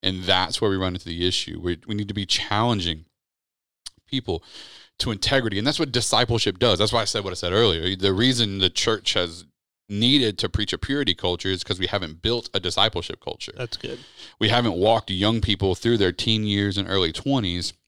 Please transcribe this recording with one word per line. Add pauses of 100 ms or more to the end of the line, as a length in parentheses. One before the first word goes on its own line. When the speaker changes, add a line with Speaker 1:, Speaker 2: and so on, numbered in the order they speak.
Speaker 1:
And
that's
where
we
run
into
the
issue.
We,
we
need
to
be
challenging (1000)
people (560)
to
integrity.
And
that's
what
discipleship
does.
That's
why
I
said
what
I
said
earlier.
The
reason
the
church
has (440)
needed
to
preach
a
purity
culture
is
'cause
we
haven't
built
a
discipleship
culture.
Speaker 2:
That's
good. (380)
Speaker 1:
We
haven't
walked
young
people
through
their
teen
years
and
early
twenties (160)